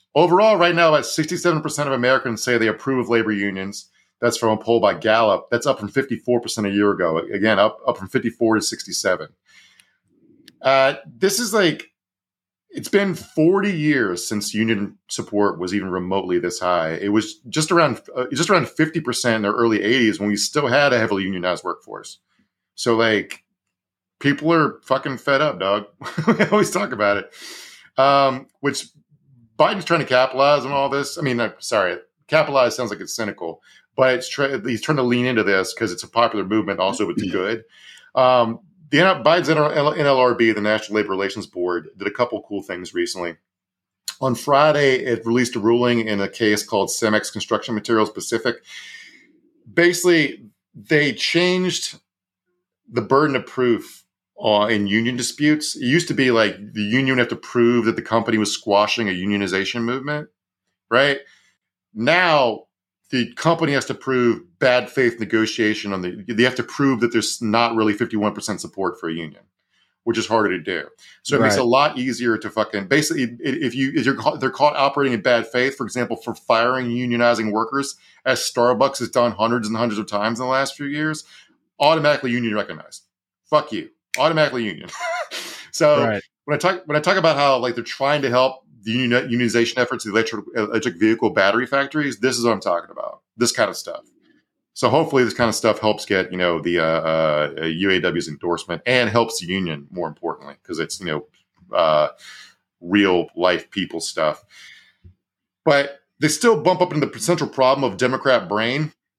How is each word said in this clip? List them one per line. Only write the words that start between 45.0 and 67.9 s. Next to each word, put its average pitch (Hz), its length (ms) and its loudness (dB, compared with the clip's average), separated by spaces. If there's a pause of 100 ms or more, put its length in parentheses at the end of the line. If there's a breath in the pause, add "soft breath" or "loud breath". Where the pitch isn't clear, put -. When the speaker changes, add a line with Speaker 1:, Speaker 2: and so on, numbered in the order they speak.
Speaker 1:
it 117 220 -2
released 120 280 0
a 117 40 -6
ruling 117 480 2
in 104 120 -2
a 98 80 -2
case 104 360 0
called 98 260 -2
Cemex 107 420 -2
Construction 110 440 -4
Materials 107 340 0
Pacific. 113 460 -4 (1160 loud breath)
Basically, 170 800 2 (240)
they 147 400 0
changed 180 840 -2 (920)
the 123 100 -2
burden 139 340 2
of 123 100 -4
proof, - 580 -2 (400)
uh, 104 280 4
in 101 160 0
union 113 280 0
disputes. 151 600 -2
It - 100 -8
used 151 220 0
to 131 80 -4
be, 127 160 2
like, 107 240 2 (180)
the 110 80 -4
union 131 360 0
would - 20 4
have 120 80 2
to 117 80 -8
prove 120 500 2
that 110 100 0
the 110 60 -6
company 113 380 0
was 104 120 0
squashing 104 560 2
a 98 40 0
unionization 98 720 -2
movement, 139 460 -4 (600)
right? 139 300 4 (760 soft breath)
Now, 147 720 2 (480)
the 123 220 -2
company 165 400 0
has 135 120 0
to 135 100 -6
prove 123 460 0 (180)
bad 127 300 2
faith 120 300 0
negotiation 107 760 -2
on 92 100 -6
the, 90 240 -10
they 117 160 0
have 127 120 2
to - 80 -4
prove 135 360 0
that 113 120 0
there's - 300 -2
not 113 340 2
really 110 180 2